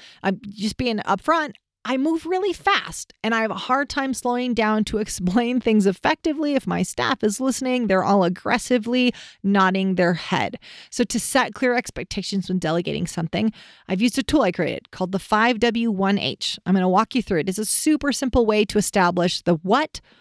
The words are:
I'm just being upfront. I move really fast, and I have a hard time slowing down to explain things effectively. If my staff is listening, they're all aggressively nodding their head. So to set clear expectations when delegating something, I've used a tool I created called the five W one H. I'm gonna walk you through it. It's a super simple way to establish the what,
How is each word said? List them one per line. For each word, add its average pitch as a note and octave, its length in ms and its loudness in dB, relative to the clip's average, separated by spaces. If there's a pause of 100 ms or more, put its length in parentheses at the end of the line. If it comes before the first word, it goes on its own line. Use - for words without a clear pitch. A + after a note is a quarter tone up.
(220)
I'm G3 180 -2 (100)
just G#3 260 -6
being A#3 220 -2
upfront. - 560 -2 (320)
I B3+ 120 0
move D#4+ 260 0
really F#4 300 0
fast, - 580 -4 (100)
and A3 120 0
I A3 80 0
have A3 80 -2
a F#3+ 60 -6
hard C4+ 340 -2
time C4+ 240 -2
slowing B3 400 -2
down G#3+ 300 2
to - 120 -2
explain A3 640 0
things G#3+ 260 4
effectively. D4 680 0
If C4+ 120 -8
my F3 160 0
staff - 400 -2
is G#3+ 200 0
listening, B3+ 460 -2
they're F#3+ 140 4
all G3 220 4
aggressively A#3+ 880 0 (300)
nodding F#3+ 540 2
their F3+ 180 4
head. C3+ 440 -4 (300)
So - 160 -2
to A3 160 -2
set - 320 0
clear B3 220 0
expectations - 760 -6
when F#3 100 0
delegating E3 480 -2
something, F3+ 460 -2 (340)
I've F#3+ 140 -2
used B3 160 0
a C4+ 60 -2
tool D4 180 2
I G3 100 2
created C#3 420 -4
called F#3 200 -6
the G3 60 0
five A3 420 0
W A#3 300 0
one G3 280 2
H. - 460 -6
I'm F3+ 80 0
gonna F#3 160 4
walk G3 260 2
you B3+ 60 0
through F#3 200 0
it. F#3+ 100 -2
It's F#3 80 -4
a G#3+ 80 -4
super C#4+ 460 0
simple A#3+ 340 2
way G#3+ 180 4
to - 140 -2
establish F3+ 640 2
the F3 140 2
what, G3 440 0 (200)